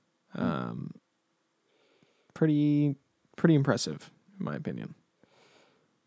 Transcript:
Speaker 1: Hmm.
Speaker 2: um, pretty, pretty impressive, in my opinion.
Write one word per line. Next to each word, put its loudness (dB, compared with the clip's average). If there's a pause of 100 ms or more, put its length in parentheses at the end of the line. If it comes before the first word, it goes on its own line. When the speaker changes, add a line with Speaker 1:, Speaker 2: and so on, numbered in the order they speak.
(320)
Speaker 1:
Hmm. -8
Speaker 2:
um, -6 (1400)
pretty, 2 (400)
pretty 6
impressive, 0 (280)
in -8
my -6
opinion. -10 (1120)